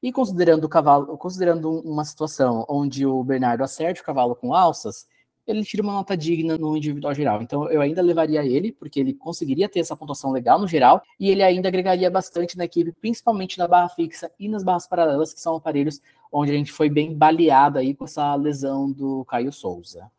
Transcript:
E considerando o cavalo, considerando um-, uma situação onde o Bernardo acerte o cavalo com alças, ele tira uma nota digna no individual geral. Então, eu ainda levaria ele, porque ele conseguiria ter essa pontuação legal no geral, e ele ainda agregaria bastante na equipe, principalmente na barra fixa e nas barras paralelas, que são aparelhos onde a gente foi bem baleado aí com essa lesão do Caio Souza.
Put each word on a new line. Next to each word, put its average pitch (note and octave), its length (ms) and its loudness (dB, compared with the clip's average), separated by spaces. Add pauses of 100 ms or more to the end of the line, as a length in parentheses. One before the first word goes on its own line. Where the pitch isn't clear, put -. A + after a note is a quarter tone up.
E B3 80 -4
considerando F3 540 4
o D3+ 40 -2
cavalo, D3 480 4
considerando F3 540 -2
um-, D#3+ 220 -6
uma D3+ 120 -2
situação C3 640 -2
onde C#3 380 -2
o C3 160 0
Bernardo B2+ 400 0
acerte D#3+ 380 -4
o - 40 -20
cavalo B2+ 300 0
com B2 180 -6
alças, B2 540 0 (400)
ele G#3+ 180 -4
tira G#3 180 -6
uma G3+ 100 -4
nota G3 240 -4
digna D#3+ 400 -2
no D#3 200 -2
individual D3 380 -4
geral. A#2+ 280 -2
Então, C#3+ 280 -6
eu D#3 100 2
ainda D3+ 200 0
levaria D#3+ 440 2
ele, D3 280 0
porque - 260 -10
ele C3+ 160 0
conseguiria D#3+ 540 -4
ter F3+ 120 -4
essa D#3+ 160 -4
pontuação C#3+ 360 -6
legal B2+ 260 4
no G3+ 80 -2
geral, D#3 360 6 (160)
e G3 100 0
ele F#3+ 140 4
ainda F#3 260 4
agregaria F#3 420 2
bastante F3 460 -4
na F3+ 80 -4
equipe, E3+ 280 -2
principalmente G#3+ 680 -4
na F3 100 0
barra F3 220 4
fixa E3+ 480 -6
e G3+ 100 -10
nas G#3+ 140 -4
barras F3+ 240 0
paralelas, D#3+ 480 0
que - 60 -18
são E3 160 -4
aparelhos D3 440 -2 (320)
onde C#3+ 200 0
a - 20 0
gente D3 160 -2
foi D#3 180 0
bem D3+ 240 0
baleado D3+ 680 4
aí C3+ 160 -2
com C3+ 100 -12
essa C#3+ 320 -4
lesão C#3 540 -2
do C3+ 340 -6
Caio B2 280 -4
Souza. F2 680 -12